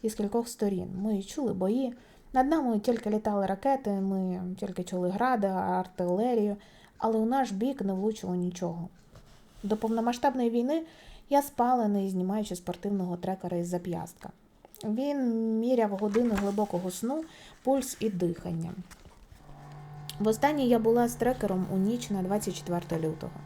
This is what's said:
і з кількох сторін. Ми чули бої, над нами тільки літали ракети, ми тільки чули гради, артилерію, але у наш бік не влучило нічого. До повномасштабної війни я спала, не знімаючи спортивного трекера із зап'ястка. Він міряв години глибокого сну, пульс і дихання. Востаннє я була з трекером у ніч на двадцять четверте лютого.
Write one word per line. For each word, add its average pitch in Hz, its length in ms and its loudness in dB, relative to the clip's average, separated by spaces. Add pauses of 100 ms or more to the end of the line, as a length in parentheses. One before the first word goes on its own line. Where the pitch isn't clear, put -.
і 220 80 0
з 214 60 -6
кількох 226 320 0
сторін. 196 400 -2 (140)
Ми 208 220 0
чули 262 300 -2
бої, 226 400 0 (400)
над 262 140 4
нами 269 320 2
тільки 226 300 0
літали 208 360 2
ракети, 208 460 0
ми 190 500 0 (180)
тільки 185 240 -6
чули 180 260 0
гради, 214 380 2
артилерію, 190 1080 0 (400)
але 220 220 2
у 220 60 2
наш 254 260 2
бік 247 300 -2
не 196 120 0
влучило 190 420 -2
нічого. 175 540 -4 (720)
До 214 140 0
повномасштабної 233 720 0
війни 254 340 0 (460)
я 277 120 6
спала, 240 460 2
не 196 220 2
знімаючи 185 460 -2
спортивного 180 640 -2
трекера 185 400 -4
із 170 100 -2
зап'ястка. 175 600 -6 (540)
Він 254 500 0 (260)
міряв 233 300 4
години 208 460 2
глибокого 196 560 0
сну, 269 320 -4 (400)
пульс 262 360 0
і 220 100 0
дихання. 175 640 -4 (1500)
Востаннє 269 440 2
я 240 160 6
була 233 280 6
з 240 80 -2
трекером 214 580 0
у 190 40 2
ніч 220 320 0
на 196 120 -2
двадцять 196 340 -2
четверте 175 440 -4
лютого. 160 340 -4 (120)